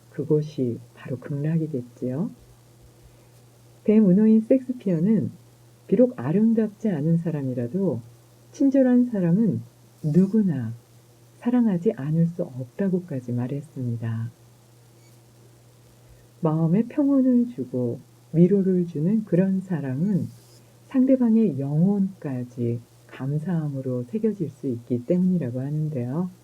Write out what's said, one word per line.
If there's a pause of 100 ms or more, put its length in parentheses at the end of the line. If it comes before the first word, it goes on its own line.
(120)
그곳이 (140)
바로
극락이겠지요. (1500)
대문호인
섹스피어는 (560)
비록
아름답지
않은
사람이라도 (500)
친절한
사람은 (420)
누구나 (640)
사랑하지
않을
수
없다고까지
말했습니다. (2250)
마음에
평온을
주고 (320)
위로를
주는
그런
사랑은 (640)
상대방의
영혼까지 (260)
감사함으로
새겨질
수
있기
때문이라고
하는데요. (140)